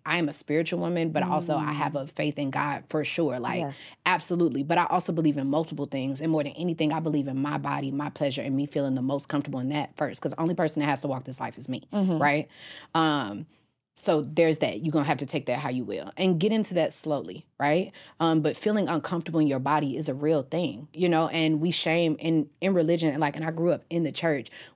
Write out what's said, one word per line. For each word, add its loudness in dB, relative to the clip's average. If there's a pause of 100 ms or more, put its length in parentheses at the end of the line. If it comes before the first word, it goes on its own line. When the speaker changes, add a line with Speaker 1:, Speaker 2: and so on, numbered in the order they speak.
Speaker 1:
I 0
am 2
a -4
spiritual 0
woman, 0
but 0
also 0
I -2
Speaker 2:
Mm. -4
Speaker 1:
have -2
a -4
faith -4
in -2
God -2
for -2
sure. 0
Like, -4
Speaker 2:
Yes. -6 (260)
Speaker 1:
absolutely. 2
But 2
I 4
also 0
believe 4
in -2
multiple -2
things. -4
And 0
more 2
than -6
anything, 0
I 0
believe 0
in -2
my -2
body, -2
my -4
pleasure, -2
and -2
me 0
feeling 0
the 0
most -2
comfortable -4
in -2
that -4
first. -4
'Cause -4
the -6
only 0
person 0
that 2
has 0
to -4
walk -4
this -6
life -8
is -10
me, -6
Speaker 2:
Mm-hmm. 2
Speaker 1:
right? 2 (460)
Um, 2 (520)
so 2
there's 4
that. -2
You're 0
gonna 2
have 0
to -2
take -4
that 0
how -4
you -2
will -8
and 4
get 4
into 0
that 2
slowly, -4 (120)
right? 2 (280)
Um, 4
but 2
feeling 0
uncomfortable -2
in 4
your 2
body 0
is -4
a -2
real 2
thing, -4
you 2
know? 4
And 2
we 0
shame 2
in, 0 (140)
in 2
religion, 2
and, -2
like, 0
and -6
I -2
grew 0
up -2
in 0
the -2
church, -2 (240)